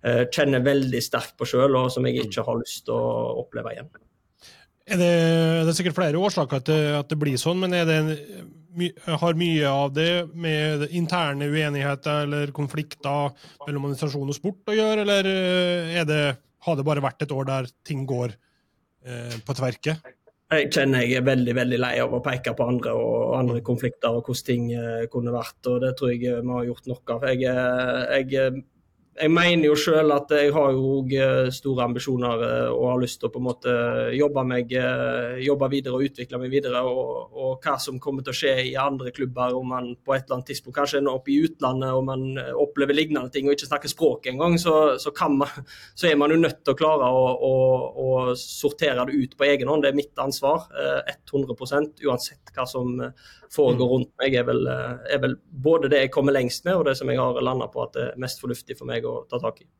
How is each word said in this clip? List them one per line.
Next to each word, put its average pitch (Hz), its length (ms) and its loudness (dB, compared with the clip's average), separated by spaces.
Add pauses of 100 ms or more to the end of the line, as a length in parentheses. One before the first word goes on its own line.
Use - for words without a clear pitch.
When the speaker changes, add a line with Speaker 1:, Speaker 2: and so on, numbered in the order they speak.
Speaker 1:
eh, 120 280 2
kjenner 135 320 2
veldig 135 380 2
sterkt - 340 -6
på 131 120 -4
selv, 131 280 4
og 127 160 2
som 127 140 0
jeg 123 180 0
ikke 110 220 -4
har 117 140 -2
lyst - 260 -10
til 120 100 -2
å 117 480 -2
oppleve 113 300 -10
igjen. 127 160 -16 (1000)
Speaker 2:
Er 190 120 0
det, 175 120 6 (520)
det 165 80 2
er 160 60 -2
sikkert 175 180 -2
flere 170 240 0
årsaker 151 440 0
til 151 340 2
at 139 100 -6
det 160 120 -2
blir 143 200 0
sånn, 175 200 0
men 185 120 -2
er 175 160 2
det 160 140 4
en... 156 80 0 (680)
My-, 175 160 -2 (140)
har 165 340 0
mye 160 300 2
av 139 260 0
det 160 140 2 (240)
med 151 580 -2
interne 160 560 0
uenigheter 147 760 -2
eller 147 260 -4
konflikter 143 800 -4 (340)
mellom 143 240 -6
administrasjon 139 400 -6
og 143 80 -6
sport - 320 -8
å 214 80 0
gjøre, 214 300 0
eller, 196 240 2
eh, 180 720 0
er 151 100 0
det, 151 140 2 (400)
har 165 120 0
det 139 80 -4
bare 143 200 0
vært 135 200 -4
et 143 80 -8
år 135 160 -4
der 131 220 -4 (140)
ting 135 220 -6
går, 123 300 -4 (680)
eh, 120 360 -12
på 131 160 -6
tverke? 127 400 -2 (560)
Speaker 1:
Jeg 151 180 2
kjenner 135 320 4
jeg 120 140 2
er 127 80 0
veldig, 123 320 2
veldig 123 240 0
lei 123 140 0 (100)
av 120 80 -2
å 123 100 0
peke 123 320 -2
på 120 140 0
andre 123 240 0
og 117 460 0
andre 120 260 0
konflikter 120 480 -2
og 117 160 -4
hvordan 123 160 -6
ting, 120 320 0
eh, 117 320 -4
kunne 120 240 -4
vært, - 340 -8
og 123 140 0
det 127 160 0
tror 127 160 2
jeg, 120 160 -2
eh, 120 160 0
vi 123 80 -2
har 123 160 -2
gjort - 180 -8
nok 127 300 -8
av. 120 60 -4 (100)
Jeg, 127 100 0
eh, 127 800 0
jeg, 135 140 -4
eh, 135 280 0 (540)
jeg 156 140 2
mener 170 380 4
jo 147 80 6
selv 156 340 4
at 143 180 2
jeg 147 240 6
har 143 200 4
jo 135 320 0
også, 127 80 -2 (340)
eh, 127 40 -2
store 131 340 -2
ambisjoner, 123 580 0
eh, 120 300 0
og 123 180 0
har 127 80 2
lyst 123 220 -4
til 120 80 -4
å - 40 -4
på 123 60 -8
en 127 80 -4
måte 123 280 -2 (440)
jobbe 143 260 2
meg, 123 280 -2
eh, 127 680 -2
jobbe 135 320 0
videre 135 240 -2
og 131 80 0
utvikle 127 380 -4
meg 127 100 -6
videre, 131 320 0
og, 127 500 -4
og 131 300 -4
hva 143 160 -2
som 131 220 -8
kommer 135 240 -6
til 135 80 -8
å - 20 -8
skje 131 380 0
i - 20 -8
andre 131 380 -2
klubber, 127 420 -2
om 127 140 -4
man 123 260 -6 (100)
på 135 120 0
et 135 80 -4
eller 127 160 -4
annet 131 100 -14
tidspunkt 127 300 -10
kanskje 143 180 0
ender 139 160 0
opp 135 140 -6
i 139 180 2
utlandet, 131 480 -2
og 131 100 0
man, 131 220 -4 (120)
eh, 127 200 -8
opplever 143 340 0
lignende 147 380 0
ting 139 160 -2
og 143 80 4
ikke 143 160 -6
snakker 147 240 -2
språk 135 320 0
engang, 160 320 2
så, 156 400 4
så 147 160 -6
kan 147 240 2
man, 139 80 2 (480)
så 175 160 2
er 151 60 4
man 147 140 4
jo 160 120 4
nødt - 220 0
til 135 100 2
å - 80 -2
klare 156 240 4
å, 127 320 4
å, 131 160 2 (400)
å 127 400 0
sortere 135 720 -2
det 135 80 -4
ut 135 240 -2
på 143 80 4
egen 139 240 4
hånd. 151 140 2
Det 139 100 4
er 147 80 2
mitt - 160 -10
ansvar, 139 560 0
eh, 139 400 -2 (160)
hundre 131 240 -2
prosent, 143 480 -2
uansett - 500 -4
hva 127 140 -4
som, 123 340 -4
eh, 123 100 -8 (440)
foregår 127 320 4
Speaker 2:
Mm. 123 60 2
Speaker 1:
rundt 127 260 0
meg, 135 160 2
er 123 80 2
vel, 123 240 0
eh, 127 480 -4
er 139 60 0
vel 127 160 0 (260)
både 156 260 4
det 143 120 6
jeg 131 100 2
kommer 139 220 2
lengst 123 320 -2
med, 180 100 0
og 165 120 2
det 135 100 2
som 135 120 -6
jeg 127 100 0
har 127 220 0
landet 127 300 -2
på 123 140 -6
at - 80 -12
det 127 100 -4
er 123 160 -6
mest 127 240 -8
fornuftig - 340 -8
for - 80 -18
meg 120 200 -6
å 120 240 -8
ta 123 100 -6
tak 117 220 -6
i. - 60 -20 (140)